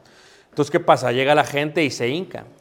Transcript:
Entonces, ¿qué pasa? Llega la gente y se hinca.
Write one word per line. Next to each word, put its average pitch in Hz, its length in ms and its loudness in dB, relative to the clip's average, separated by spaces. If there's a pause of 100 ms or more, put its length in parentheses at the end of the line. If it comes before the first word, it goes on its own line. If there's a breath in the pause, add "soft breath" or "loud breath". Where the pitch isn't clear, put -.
(480 soft breath)
Entonces, - 240 -4
¿qué 175 80 2
pasa? 131 320 2
Llega 135 240 2
la 143 80 4
gente 151 400 -2
y 131 60 0
se 120 180 -4
hinca. 135 360 -8 (160)